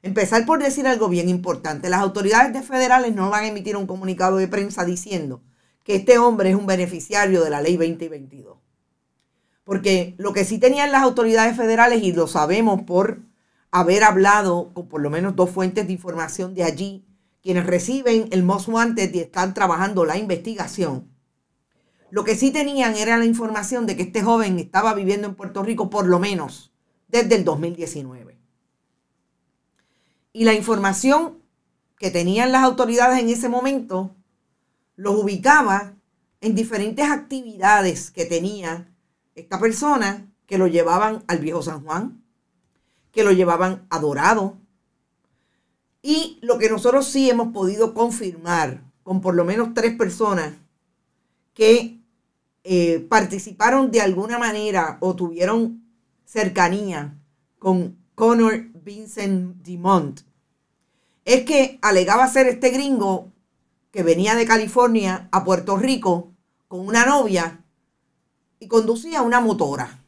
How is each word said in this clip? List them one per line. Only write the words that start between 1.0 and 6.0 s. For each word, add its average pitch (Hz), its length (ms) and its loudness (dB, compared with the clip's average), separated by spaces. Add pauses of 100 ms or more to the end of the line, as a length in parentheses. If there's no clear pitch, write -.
bien 175 220 0
importante. 175 600 -4
Las 185 120 2
autoridades 202 500 2
de 269 120 -8
federales 254 500 2
no 196 160 -2
van 208 140 0
a 220 40 -6
emitir 208 300 -8
un 196 80 -6
comunicado 190 520 -2
de 190 100 0
prensa 196 380 -4
diciendo 175 580 -6 (400)
que 202 120 -2
este 202 220 6